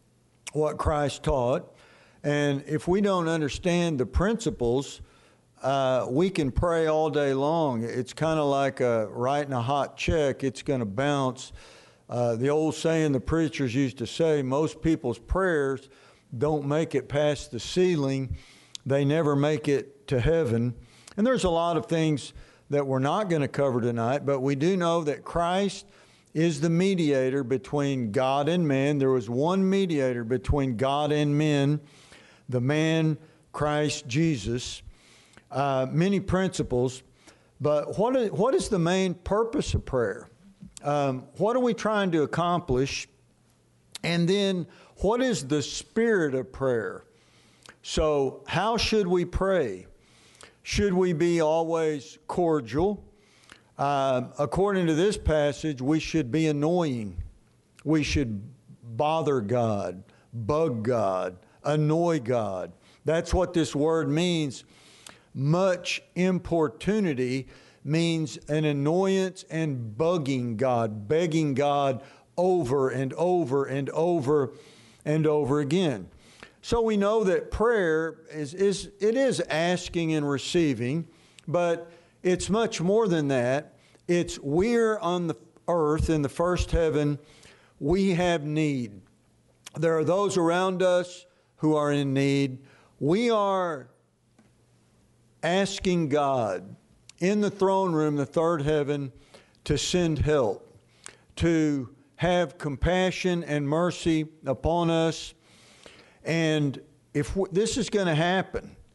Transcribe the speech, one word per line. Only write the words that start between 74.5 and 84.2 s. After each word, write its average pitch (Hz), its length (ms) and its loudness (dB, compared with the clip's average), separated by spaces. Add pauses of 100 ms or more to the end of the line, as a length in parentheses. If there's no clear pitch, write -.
and 156 200 2
over 151 360 2
again. 139 480 0 (520)
So 233 200 0
we 220 160 2
know 214 260 2
that 175 280 0
prayer 165 680 0 (140)
is, 151 220 -8
is, 185 360 0 (100)
it 214 160 2
is 262 260 2
asking 170 720 -2
and 147 160 0
receiving, 139 760 -2 (400)
but 170 440 -2 (320)
it's 180 260 0
much 220 320 0
more 208 260 2
than 156 220 2
that. 131 480 0 (300)
It's 175 320 0